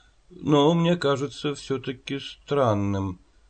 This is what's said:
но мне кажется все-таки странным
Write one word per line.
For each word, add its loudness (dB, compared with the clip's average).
но 4
мне 2
кажется -2
все-таки -6
странным -2